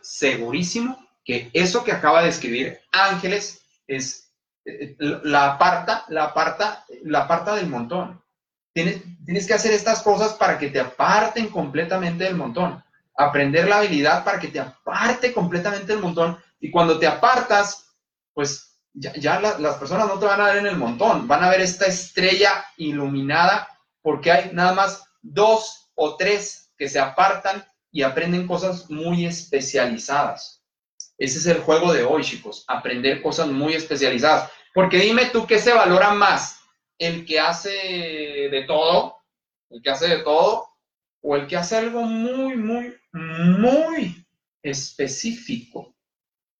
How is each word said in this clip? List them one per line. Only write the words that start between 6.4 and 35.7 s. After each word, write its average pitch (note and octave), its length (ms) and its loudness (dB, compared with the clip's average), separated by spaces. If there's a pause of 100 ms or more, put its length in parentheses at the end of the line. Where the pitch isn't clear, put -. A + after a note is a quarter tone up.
la D3+ 220 0
aparta G#3 300 0
del F#3+ 120 -2
montón. C#3 560 -8 (500)
Tienes, E3+ 300 -2 (220)
tienes F#3 220 -4
que A3 80 2
hacer A3 180 2
estas G#3+ 300 0
cosas G#3+ 320 2
para - 220 2
que C#3+ 120 -4
te C3+ 120 -2
aparten G#3+ 680 0
completamente E3+ 760 -4
del F3+ 120 -2
montón. E3+ 460 -4 (340)
Aprender C#3+ 520 2
la G3+ 100 6
habilidad E3 460 2
para G3 140 0
que D#3 100 -8
te C#3+ 120 -8
aparte A#3 720 -4
completamente G3 600 -4
del G#3 80 -2
montón. E3+ 380 -2 (220)
Y D3+ 100 -10
cuando E3 280 2
te D#3+ 80 2
apartas, A3+ 840 2 (400)
pues - 480 -6 (120)
ya, C#3 220 -12
ya D3+ 260 0
la, G#3 180 0
las D3+ 180 -2
personas F#3 300 -2
no F#3+ 120 -2
te G#3 80 0
van G3 140 2
a G#3 60 4
ver G3+ 120 4
en G3+ 80 -2
el F#3 100 -2
montón. C3 500 0
Van C#3+ 160 2
a F#3 80 4
ver F#3+ 100 6
esta F#3 260 0
estrella F#3 800 2 (120)
iluminada D3 920 0 (340)
porque D3+ 280 0
hay F#3 220 4
nada F3 200 2
más F#3+ 320 0 (160)
dos G#3+ 760 2
o D3+ 220 -2
tres - 640 -4
que C#3 100 -6
se C#3+ 120 -2
apartan F#3+ 680 0 (240)
y - 120 -4
aprenden F3 440 0
cosas F3+ 420 -4
muy E3+ 380 -2
especializadas. C3+ 1400 -4 (560)
Ese C3+ 200 -4
es D3+ 80 -4
el E3+ 120 4
juego E3 340 2
de B2 120 2
hoy, C#3+ 180 2
chicos. - 460 -10
Aprender B2+ 520 -2
cosas D#3 280 -2
muy C#3+ 260 -2
especializadas. C3+ 760 0 (240)
Porque F3+ 260 4
dime A3+ 280 4
tú A3+ 200 0
qué A3 120 4
se A#3+ 140 4